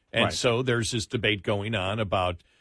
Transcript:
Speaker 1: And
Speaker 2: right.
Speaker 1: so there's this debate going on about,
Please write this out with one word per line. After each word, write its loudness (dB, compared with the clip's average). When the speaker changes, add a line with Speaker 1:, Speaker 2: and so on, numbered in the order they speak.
Speaker 1:
And 4
Speaker 2:
right. 0
Speaker 1:
so 2
there's 0
this -2
debate 0
going -2
on -2
about, 0